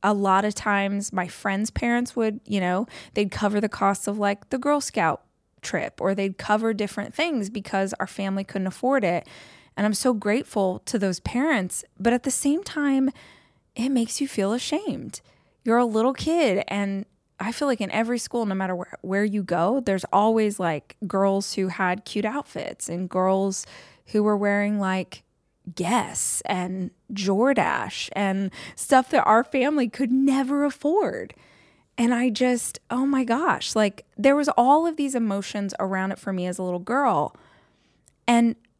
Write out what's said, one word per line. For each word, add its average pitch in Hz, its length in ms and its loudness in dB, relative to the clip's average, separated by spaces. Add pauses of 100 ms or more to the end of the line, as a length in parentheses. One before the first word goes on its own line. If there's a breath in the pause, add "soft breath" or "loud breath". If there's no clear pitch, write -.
A 208 80 4
lot 196 300 2
of 208 100 0
times 202 600 -2
my 180 140 -2
friends' 202 440 -4
parents 240 420 0
would, 220 320 -2
you 202 140 0
know, 185 280 0 (260 loud breath)
they'd 208 180 0
cover 208 280 0
the 208 100 0
costs 196 360 0
of, 208 140 -4
like, 202 300 -2
the 262 80 -4
Girl 285 240 2
Scout 165 420 0 (380)
trip, - 400 -6
or 196 120 2
they'd 196 240 -4
cover 220 360 0
different 208 420 -6
things 285 340 -2
because 196 520 -2
our 196 60 -4
family 196 360 -4
couldn't 190 240 -4
afford 247 380 0
it. 170 200 0 (520 loud breath)
And 202 80 0
I'm 214 80 2
so 254 200 2
grateful 208 680 0
to - 200 -4
those 190 220 -2
parents. 247 640 -2 (120)
But 233 140 2
at 247 120 0
the 269 80 -2
same 302 340 0
time, 269 460 0 (680 loud breath)
it 240 120 0
makes 233 300 0
you 277 80 -2
feel 196 240 0
ashamed. 294 680 -4 (420 soft breath)
You're 233 140 2
a 247 80 4
little 226 280 2
kid, 311 540 0
and 196 380 -4 (340)
I 208 140 -4
feel 285 160 -2
like 240 100 0
in 196 120 -4
every 233 280 -2
school, 240 260 -4
no 190 100 -2
matter 190 200 -2
where, - 280 -10
where 196 200 0
you 208 180 0
go, 180 380 2
there's 196 320 -2
always, 214 480 2
like, 165 380 -4 (100)
girls 196 460 0
who 190 160 0
had 185 340 -2
cute 208 220 -4
outfits - 640 -8
and 180 200 -4
girls 190 560 0 (420 loud breath)
who 214 140 2
were 208 140 4
wearing, 202 460 0
like, 185 420 -4 (520)
Guess - 680 -2
and 185 460 -4 (220)
Jordache 190 1000 0
and 196 380 -2 (240 loud breath)
stuff 262 360 4
that 285 140 4
our 226 180 6
family 277 440 0
could 233 240 -2
never 269 540 2
afford. 294 680 0 (640 soft breath)
And 240 160 4
I 247 160 2
just, 247 500 0 (100)
oh 247 160 0
my 277 180 2
gosh, 247 520 0
like, 208 300 0 (120)
there 269 180 6
was 294 220 2
all 285 280 6
of 320 120 -2
these 277 180 -2
emotions 202 640 -2
around 190 320 -2
it - 80 -6
for 196 140 -6
me 180 140 -2
as 180 100 -4
a 190 60 -4
little 180 160 -2
girl. 214 560 0 (920 soft breath)
And 233 280 4 (240)